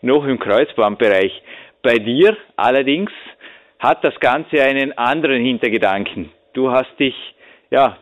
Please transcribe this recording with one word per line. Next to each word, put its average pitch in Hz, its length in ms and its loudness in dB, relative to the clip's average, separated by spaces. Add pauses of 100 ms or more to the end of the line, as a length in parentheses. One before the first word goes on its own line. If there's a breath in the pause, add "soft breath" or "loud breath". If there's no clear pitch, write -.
noch 139 240 2
im 131 120 -2
Kreuzbandbereich. 104 920 0 (500 loud breath)
Bei 120 120 2
dir 131 420 2 (200)
allerdings 135 540 0 (680 loud breath)
hat 139 260 0
das 143 160 -2
Ganze 127 420 0
einen 135 360 0
anderen 135 440 0
Hintergedanken. 107 880 -2 (220)
Du 131 200 -2
hast 131 260 0
dich, 135 160 0 (560 soft breath)
ja, 127 320 2